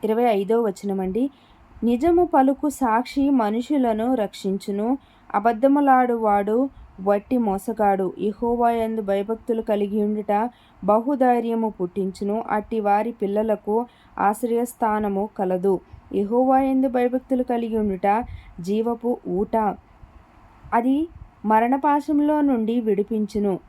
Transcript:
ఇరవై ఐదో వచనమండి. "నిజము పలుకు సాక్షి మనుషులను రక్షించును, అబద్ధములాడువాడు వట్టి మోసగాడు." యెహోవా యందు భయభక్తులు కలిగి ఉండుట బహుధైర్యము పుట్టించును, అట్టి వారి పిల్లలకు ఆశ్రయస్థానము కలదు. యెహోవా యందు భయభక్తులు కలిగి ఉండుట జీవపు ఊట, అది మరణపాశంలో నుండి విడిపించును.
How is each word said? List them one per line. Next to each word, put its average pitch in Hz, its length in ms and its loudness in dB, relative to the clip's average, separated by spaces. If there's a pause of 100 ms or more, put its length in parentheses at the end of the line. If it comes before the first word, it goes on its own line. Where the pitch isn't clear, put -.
ఇరవై 220 180 0
ఐదో 226 400 2
వచనమండి. 196 680 -2 (540)
"నిజము 320 400 4
పలుకు 277 440 2
సాక్షి 254 640 0
మనుషులను 240 840 0
రక్షించును, 202 840 -4 (360)
అబద్ధములాడువాడు 233 1400 2 (300)
వట్టి 202 380 0
మోసగాడు." 196 800 0
యెహోవా 233 520 0
యందు 226 320 -2
భయభక్తులు 214 600 -4
కలిగి 208 400 -2
ఉండుట 208 480 -2 (340)
బహుధైర్యము 233 840 2
పుట్టించును, 202 840 -6
అట్టి 214 300 -4
వారి 208 320 0
పిల్లలకు 214 760 -2 (320)
ఆశ్రయస్థానము 214 1080 0 (100)
కలదు. 185 420 0 (340)
యెహోవా 240 460 2
యందు 269 280 0
భయభక్తులు 247 540 -2
కలిగి 233 360 -2
ఉండుట 202 460 0 (360)
జీవపు 226 580 -2 (100)
ఊట, 190 280 -2 (1160)
అది 269 340 0 (360)
మరణపాశంలో 285 960 2
నుండి 240 400 0
విడిపించును. 208 880 -2